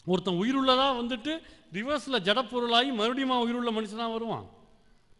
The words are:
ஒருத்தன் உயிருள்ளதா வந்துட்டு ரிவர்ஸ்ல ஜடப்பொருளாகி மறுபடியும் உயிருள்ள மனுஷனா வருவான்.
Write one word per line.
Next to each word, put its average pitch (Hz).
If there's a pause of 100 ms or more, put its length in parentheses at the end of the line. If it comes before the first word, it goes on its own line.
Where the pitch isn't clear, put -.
ஒருத்தன் 185
உயிருள்ளதா 262
வந்துட்டு 254 (340)
ரிவர்ஸ்ல 262
ஜடப்பொருளாகி 240
மறுபடியும் 247
உயிருள்ள 240
மனுஷனா 220
வருவான். 214 (720)